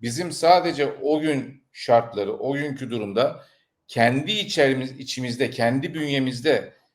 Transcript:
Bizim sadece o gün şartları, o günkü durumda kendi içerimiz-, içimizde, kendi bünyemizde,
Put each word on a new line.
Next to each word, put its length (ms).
Bizim 320
sadece 540
o 180
gün 520
şartları, 640
o 160
günkü 380
durumda 540
kendi 440
içerimiz-, 680
içimizde, 520
kendi 440
bünyemizde, 800